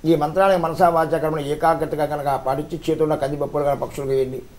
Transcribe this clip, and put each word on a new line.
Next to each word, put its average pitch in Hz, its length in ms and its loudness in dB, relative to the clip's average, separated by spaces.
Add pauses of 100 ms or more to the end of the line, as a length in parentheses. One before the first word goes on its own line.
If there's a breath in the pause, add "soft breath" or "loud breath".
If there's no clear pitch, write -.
(100)
ఈ - 20 8 (100)
మంత్రాన్ని 180 420 4
మనసా 165 320 2
వాచా 160 260 2
కర్మణ 156 180 -2 (140)
ఏకాగ్రతగా 151 580 0
కనుక 143 160 -4 (160)
పాటించి, 151 400 -4
చేతుల్లో 156 380 0
కందిపప్పులు 143 460 -2
కనుక 139 160 0
పక్షులకు 135 280 -6
వేయండి. 131 280 -2 (180)